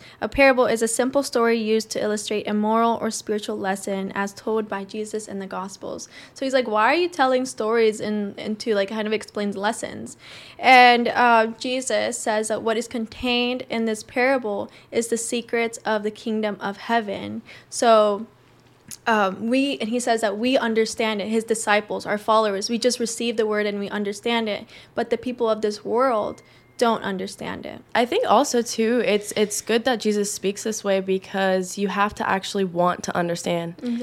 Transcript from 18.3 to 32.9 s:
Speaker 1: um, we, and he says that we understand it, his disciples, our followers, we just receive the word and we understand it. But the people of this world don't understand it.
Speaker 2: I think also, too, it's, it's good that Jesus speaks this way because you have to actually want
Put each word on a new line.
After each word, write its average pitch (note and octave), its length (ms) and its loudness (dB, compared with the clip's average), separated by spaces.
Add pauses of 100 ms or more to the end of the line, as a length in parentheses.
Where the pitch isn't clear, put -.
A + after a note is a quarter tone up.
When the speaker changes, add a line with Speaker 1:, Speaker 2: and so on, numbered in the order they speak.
Speaker 1:
um, G#3 440 0
we, C4+ 300 0
and A3 100 -6
he A#3+ 100 -2
says A#3 220 0
that G#3 160 0
we B3+ 200 2
understand A3 640 0
it, G#3+ 60 -6
his A3 160 0
disciples, G#3+ 640 0
our G#3 120 -2
followers, G#3 520 2
we A#3+ 80 0
just A#3+ 220 0
receive A#3 380 -4
the A3+ 80 2
word G#3 200 0
and G3+ 140 -2
we G3+ 100 -6
understand G#3 580 -2
it. G#3 180 -6 (300)
But A#3 140 -2
the A3+ 80 0
people A#3 320 -4
of G#3+ 120 0
this G#3 220 -4
world A3 580 0 (360)
don't A#3 260 2
understand F#3 640 -8
it. - 160 -14 (120)
Speaker 2:
I A#3+ 120 2
think F#4 240 0
also, A#3+ 320 4
too, A3+ 440 0
it's, G#3 300 0
it's G#3 260 0
good A3+ 240 0
that B3 140 2
Jesus G#3 340 0
speaks G3+ 300 -6
this A3 200 -6
way G3 180 2
because F#3+ 760 0
you G3+ 120 0
have G3+ 260 0
to - 120 -4
actually G3 380 -2
want F3 380 0